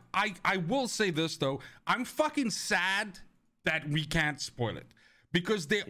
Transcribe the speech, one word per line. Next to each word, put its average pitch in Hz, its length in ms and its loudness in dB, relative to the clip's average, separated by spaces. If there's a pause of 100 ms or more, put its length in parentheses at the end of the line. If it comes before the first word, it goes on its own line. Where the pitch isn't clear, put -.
(140)
I, 202 200 2 (100)
I 190 140 2
will 220 300 2
say 208 240 2
this, 160 260 0
though. 139 220 0 (260)
I'm 208 180 2
fucking 294 460 0
sad 190 720 0 (460)
that 156 220 0
we 151 180 0
can't 151 360 0
spoil 110 340 -4
it. - 120 -12 (440)
Because 175 360 0
there 202 220 2